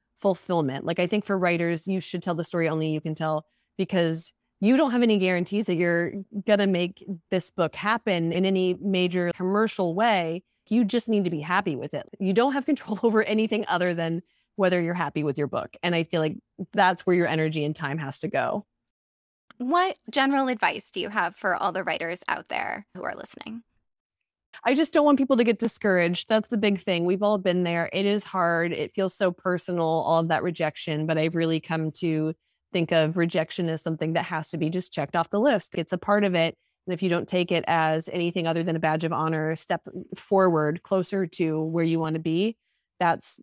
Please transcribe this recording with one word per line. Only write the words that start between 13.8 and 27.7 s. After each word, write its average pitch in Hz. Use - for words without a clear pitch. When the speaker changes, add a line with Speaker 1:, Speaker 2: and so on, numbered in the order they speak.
Speaker 1:
than 170
whether 180
you're 170
happy 151
with 143
your 143
book. -
And 175
I 165
feel 165
like 156
that's 185
where 180
your 170
energy 156
and 151
time 151
has 139
to -
go. 143
Speaker 2:
What 349
general 269
advice -
do 190
you 170
have 190
for 185
all 180
the 180
writers 170
out -
there -
who 185
are -
listening? -
Speaker 1:
I 247
just 302
don't 302
want 285
people 262
to 233
get 220
discouraged. 180
That's 220
the 233
big 202
thing. 175
We've 185
all 208
been 180
there. 170